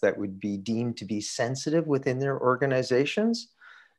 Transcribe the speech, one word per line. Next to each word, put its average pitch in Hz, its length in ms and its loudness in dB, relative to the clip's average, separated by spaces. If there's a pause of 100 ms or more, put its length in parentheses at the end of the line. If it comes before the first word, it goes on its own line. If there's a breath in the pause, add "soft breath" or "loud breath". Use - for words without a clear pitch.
that 98 160 4
would 95 200 -6
be 101 200 -4
deemed 113 400 -2
to 98 80 -10
be 104 160 -4
sensitive 143 640 -2
within 135 320 0
their 139 200 0
organizations 131 1080 2 (500 soft breath)